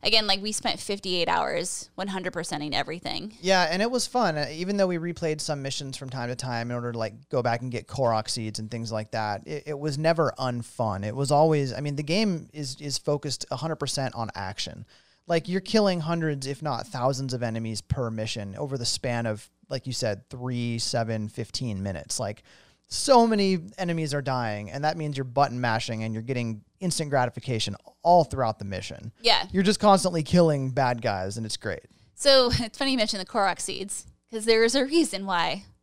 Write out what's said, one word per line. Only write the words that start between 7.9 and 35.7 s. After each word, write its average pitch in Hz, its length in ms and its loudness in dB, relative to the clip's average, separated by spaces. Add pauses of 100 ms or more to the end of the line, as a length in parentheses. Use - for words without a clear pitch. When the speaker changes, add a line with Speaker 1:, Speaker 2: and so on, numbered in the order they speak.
Speaker 2:
seeds 110 300 -4
and 110 100 -8
things 113 220 -6
like 107 200 -4
that, 107 360 -2
it, 151 200 -8
it 147 120 -4
was 143 180 -2
never 160 400 4
unfun. 117 680 -2
It 107 100 -4
was 139 160 0
always, 147 420 4
I 131 80 -6
mean, 147 140 -4
the 147 80 -4
game 180 500 0
is, 139 260 -8
is 143 180 -6
focused 147 540 -2
a 139 40 -2
hundred 151 220 -4
percent 135 380 -2
on 113 200 -4
action. 95 500 -8 (440)
Like, 170 200 0
you're 185 100 0
killing 190 400 4
hundreds, 156 480 -2
if 139 140 -6
not 139 260 -2
thousands 131 460 0
of 120 100 -2
enemies 113 380 -4
per 123 280 -2
mission 107 460 -6
over 139 220 -6
the 120 80 -4
span 120 400 -2
of, 107 240 -4 (180)
like 135 180 -8
you 131 60 -6
said, 107 380 -2
three, 120 500 -4
seven, 113 480 -2
fifteen 110 560 -6
minutes. 90 340 -6
Like, 107 260 -6 (440)
so 240 400 6
many 196 320 2 (180)
enemies 165 360 -2
are 143 80 -2
dying, 113 500 -2
and 139 140 -4
that 160 100 0
means 151 220 -4
you're 135 80 -2
button 123 340 2
mashing 113 460 0
and 113 80 -4
you're 110 100 -6
getting 117 380 -4 (180)
instant 165 300 -2
gratification 123 680 0 (280)
all 175 200 8
throughout 123 340 -2
the - 60 -10
mission. 98 480 -8 (100)
Speaker 1:
Yeah. 233 300 6
Speaker 2:
You're 185 120 2
just 202 180 4
constantly 185 420 6
killing 147 460 6
bad 123 320 2
guys, 98 340 -2
and 113 100 -6
it's 107 120 -6
great. 98 240 -6 (340)
Speaker 1:
So 269 360 6
<laughs> - 80 2
it's 233 180 -6
funny 262 140 0
you 262 60 2
mentioned 214 220 0
the 185 60 -8
Korok 196 340 0
seeds, - 460 -8 (260)
'cause 220 140 -6
there 226 180 6
is 233 120 4
a 269 100 4
reason 277 400 2
why 175 400 -2 (180)